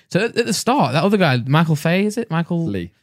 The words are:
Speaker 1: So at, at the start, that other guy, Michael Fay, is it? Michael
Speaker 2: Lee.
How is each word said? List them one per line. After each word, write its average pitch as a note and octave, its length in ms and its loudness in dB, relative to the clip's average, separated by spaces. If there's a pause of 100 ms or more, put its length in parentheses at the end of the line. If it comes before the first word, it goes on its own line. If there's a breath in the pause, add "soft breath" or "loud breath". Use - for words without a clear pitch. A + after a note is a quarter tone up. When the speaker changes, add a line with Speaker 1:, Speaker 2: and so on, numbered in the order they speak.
(100)
Speaker 1:
So F3 160 0
at, - 100 -6
at A#3 100 0
the A3+ 60 -2
start, G#3 400 0
that D3+ 120 0
other G3+ 120 2
guy, D3 220 2
Michael D3+ 380 2
Fay, F3+ 280 0
is G#3 140 -4
it? - 120 -8
Michael E3 360 -2
Speaker 2:
Lee. F#2 260 -6 (100)